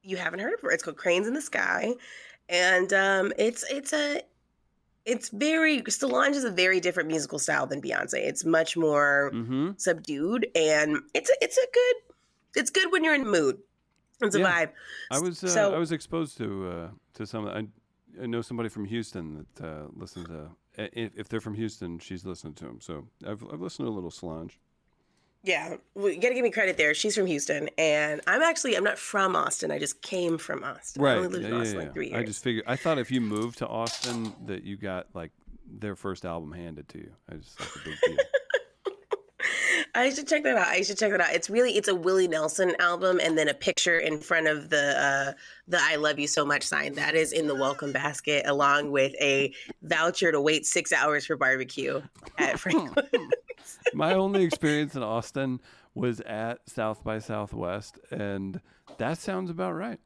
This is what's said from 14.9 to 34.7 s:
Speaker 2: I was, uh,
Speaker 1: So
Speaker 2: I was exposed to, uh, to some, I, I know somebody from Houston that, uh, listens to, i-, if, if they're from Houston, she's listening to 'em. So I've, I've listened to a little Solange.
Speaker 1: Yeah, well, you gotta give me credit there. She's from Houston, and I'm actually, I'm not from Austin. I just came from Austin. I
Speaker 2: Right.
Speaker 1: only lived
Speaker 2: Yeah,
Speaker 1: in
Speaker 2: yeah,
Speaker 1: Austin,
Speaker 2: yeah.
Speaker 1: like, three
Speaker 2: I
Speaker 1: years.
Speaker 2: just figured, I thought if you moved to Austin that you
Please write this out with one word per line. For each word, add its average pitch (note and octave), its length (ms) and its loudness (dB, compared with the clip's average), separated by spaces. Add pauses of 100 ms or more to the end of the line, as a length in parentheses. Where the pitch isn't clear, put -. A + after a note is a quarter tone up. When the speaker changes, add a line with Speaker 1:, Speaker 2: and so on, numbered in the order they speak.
Speaker 2:
I C3 100 0
was, F3 220 -4
uh, F#3 60 -2
Speaker 1:
So G3+ 260 4
Speaker 2:
I D#3+ 40 0
was E3 140 0
exposed D#3+ 460 -6
to, G2 320 -4
uh, E2+ 180 -8 (260)
to G#2+ 120 -10
some, G#2+ 220 -6
I, G#2 180 -6 (560)
I B2+ 40 -8
know A#2 160 -2
somebody A#2 280 -6
from G#2+ 160 -8
Houston F2 600 -8 (120)
that, - 80 -12
uh, D2+ 280 -12
listens F2+ 340 -14
to, D#2 200 -12 (300)
i-, G#2 140 -8
if, A2+ 240 -8
if G#2 120 -12
they're A2+ 120 -4
from G#2+ 140 -8
Houston, G2+ 440 -8
she's F2+ 280 -12
listening D#2+ 280 -12
to D2+ 120 -16
'em. A#1+ 140 -16
So D2+ 260 -12 (200)
I've, G#2 160 -10 (100)
I've D#3 80 -12
listened E3+ 260 -8
to A#2 40 -2
a G#2+ 40 -6
little F2+ 160 -8
Solange. D#2+ 480 -12 (880)
Speaker 1:
Yeah, E3+ 300 -2 (180)
well, G3+ 140 0
you E3 140 0
gotta B3 100 4
give B3+ 100 2
me A#3 80 4
credit F#3+ 280 2
there. D3+ 160 4
She's G#3 200 0
from G3 120 2
Houston, D3+ 500 -2
and D3+ 500 2
I'm G3+ 140 4
actually, D#4+ 380 2
I'm F#3 60 2
not - 140 0
from F#3+ 380 2
Austin. - 340 0
I D3 80 -2
just D3 220 -4
came F3 380 -2
from D3 260 -8
Austin. - 380 -6
I - 20 4
Speaker 2:
Right. C3 140 6
Speaker 1:
only F#2+ 100 0
lived F#2 140 -6
Speaker 2:
Yeah, G2+ 60 -4
Speaker 1:
in A2+ 80 -2
Speaker 2:
yeah, A#3+ 40 -2
Speaker 1:
Austin, A2 160 -2
Speaker 2:
yeah. F#2 80 -4
Speaker 1:
like, - 100 -10
three D#3 200 -6
Speaker 2:
I A2+ 60 0
Speaker 1:
years. A2+ 100 -2
Speaker 2:
just - 120 -8
figured, A#2 240 0
I B2 100 0
thought D#3+ 220 0
if A#2+ 120 -4
you C3 100 2
moved A2 380 -2
to A#2 100 -4
Austin A2+ 640 -4 (140)
that F#2 180 -8
you G2 140 -10